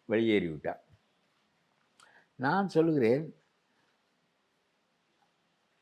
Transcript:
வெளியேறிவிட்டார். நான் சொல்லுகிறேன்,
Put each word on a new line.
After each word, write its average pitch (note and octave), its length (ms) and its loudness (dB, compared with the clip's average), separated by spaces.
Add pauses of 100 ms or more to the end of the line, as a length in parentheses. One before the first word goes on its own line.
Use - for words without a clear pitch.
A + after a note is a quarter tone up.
வெளியேறிவிட்டார். F#2+ 720 -2 (1500)
நான் E3+ 340 -2
சொல்லுகிறேன், D#3 640 2 (2500)